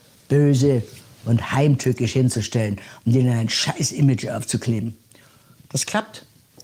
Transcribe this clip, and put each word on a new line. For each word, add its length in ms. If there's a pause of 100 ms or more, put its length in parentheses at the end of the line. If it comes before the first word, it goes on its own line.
(280)
böse 560 (400)
und 280
heimtückisch 600
hinzustellen 680 (240)
und 120
ihnen 200
ein 140
scheiß 440
Image 340
aufzukleben. 680 (720)
Das 180
klappt. 360 (400)